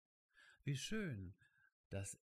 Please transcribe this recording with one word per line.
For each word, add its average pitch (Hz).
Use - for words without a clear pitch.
Wie 139
schön, 131
dass 98